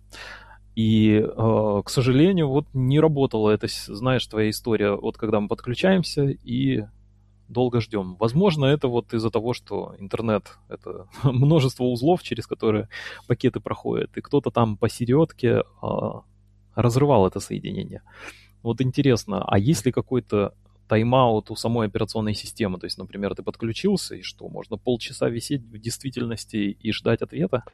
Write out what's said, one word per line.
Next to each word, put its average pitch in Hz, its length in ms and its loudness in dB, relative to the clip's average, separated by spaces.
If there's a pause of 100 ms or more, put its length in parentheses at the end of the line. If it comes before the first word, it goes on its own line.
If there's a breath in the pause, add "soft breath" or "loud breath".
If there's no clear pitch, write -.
(760 loud breath)
И, 107 380 4
э, 107 720 2
к - 40 -14
сожалению, 143 600 2
вот 143 260 0
не 131 260 2
работала 135 500 2
эта, 104 180 2
с-, - 180 -8
знаешь, 120 400 -2
твоя 107 240 0
история, 104 420 0
вот 107 240 -4
когда 107 240 0
мы 104 80 -4
подключаемся 151 760 0
и 131 600 -2 (640)
долго 120 340 0
ждем. 95 360 -6
Возможно, 151 460 2
это 139 240 2
вот 120 240 -2
из-за 113 180 0
того, 117 220 -2
что - 460 -8
интернет — 104 580 -4 (140)
это - 360 -14 (100)
<laughs> - 60 -16
множество 135 640 2
узлов, 127 380 2
через 117 240 -8
которые 107 420 -2 (380 loud breath)
пакеты - 340 0
проходят, - 560 -6
и 110 60 -10
кто-то 139 280 0
там 110 280 0
посередке, 120 840 0 (200)
а, - 400 -6 (520)
разрывал 120 520 4
это 98 140 -2
соединение. 101 600 -8 (600 loud breath)
Вот 117 180 -2
интересно, 127 680 2
а 101 120 4
есть 139 260 2
ли 123 80 2
какой-то 107 600 -2 (340)
тайм-аут 117 640 4
у 107 60 -10
самой 117 320 0
операционной 107 460 -2
системы? 95 440 -4
То 90 80 -12
есть, - 100 -6
например, 95 380 -6
ты 98 80 -14
подключился, 117 720 -2
и 92 80 -16
что, - 260 -14
можно 101 300 -10
полчаса 123 500 -2
висеть 117 340 -6
в 113 160 -18
действительности 117 760 -8
и 104 360 -2
ждать - 280 0
ответа? 131 540 -4